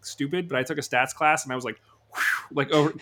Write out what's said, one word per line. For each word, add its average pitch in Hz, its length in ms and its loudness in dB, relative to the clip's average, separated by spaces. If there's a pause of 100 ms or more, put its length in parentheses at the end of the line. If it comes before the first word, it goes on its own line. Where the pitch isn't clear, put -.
stupid, 165 460 -4
but 135 80 0
I 127 60 2
took 147 140 -6
a 143 40 -4
stats 131 340 0
class 151 300 2
and 131 80 -6
I - 20 -2
was 127 80 -6
like, 110 160 -8 (340)
whew, - 80 -4 (300)
like, 139 200 0
over, 156 300 4